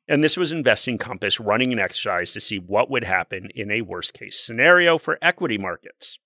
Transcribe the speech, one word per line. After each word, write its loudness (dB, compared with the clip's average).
And 4
this 2
was 0
Investing 0
Compass -4
running 0
an -2
exercise -2
to -10
see -4
what 0
would -2
happen -4
in -8
a -2
worst -8
case -12
scenario 6
for -4
equity 0
markets. -8